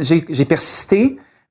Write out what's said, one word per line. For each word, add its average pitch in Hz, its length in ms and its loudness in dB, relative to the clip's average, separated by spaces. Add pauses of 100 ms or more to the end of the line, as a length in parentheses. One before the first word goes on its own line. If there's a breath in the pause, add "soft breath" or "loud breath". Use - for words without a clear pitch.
j'ai, 160 260 0
j'ai 139 160 -2
persisté. 202 720 0 (340 loud breath)